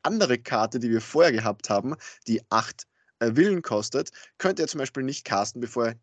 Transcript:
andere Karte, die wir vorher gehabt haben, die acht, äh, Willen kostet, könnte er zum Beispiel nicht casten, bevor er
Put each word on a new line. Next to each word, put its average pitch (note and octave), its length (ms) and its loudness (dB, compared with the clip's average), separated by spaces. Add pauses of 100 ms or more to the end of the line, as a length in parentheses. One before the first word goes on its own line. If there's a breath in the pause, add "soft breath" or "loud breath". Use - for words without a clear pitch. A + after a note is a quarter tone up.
andere F#3+ 340 2
Karte, A#2 420 -2
die A#2+ 100 -2
wir A2+ 120 2
vorher D#3 320 4
gehabt A2 360 -2
haben, G#2+ 260 0 (320 loud breath)
die A2+ 220 0
acht, - 380 0 (320)
äh, A#2 160 0
Willen F3+ 260 4
kostet, A2 500 -4 (260 loud breath)
könnte F#3 260 -2
er D3+ 60 -2
zum D#3 100 -8
Beispiel C3+ 240 -6
nicht C3+ 220 -6
casten, A2 360 -2
bevor A#2 280 -2
er A2+ 140 -6